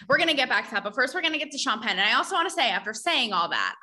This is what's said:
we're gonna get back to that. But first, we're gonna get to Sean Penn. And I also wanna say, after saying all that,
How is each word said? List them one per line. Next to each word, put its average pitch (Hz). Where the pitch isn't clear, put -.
we're 285
gonna 330
get 262
back 220
to 233
that. 202
But 208
first, 254
we're 359
gonna 320
get 302
to 277
Sean 269
Penn. 208
And 202
I 226
also 349
wanna 349
say, 285
after 196
saying 254
all 170
that, 98